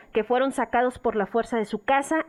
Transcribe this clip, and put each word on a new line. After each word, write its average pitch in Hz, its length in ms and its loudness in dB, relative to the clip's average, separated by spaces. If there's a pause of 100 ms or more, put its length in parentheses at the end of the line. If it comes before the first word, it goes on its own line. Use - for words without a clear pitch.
(120)
que 214 120 2
fueron 254 260 2
sacados 247 480 0
por 233 160 -2
la 208 120 0
fuerza 233 300 -2
de 220 80 0
su 208 200 -8
casa 277 440 0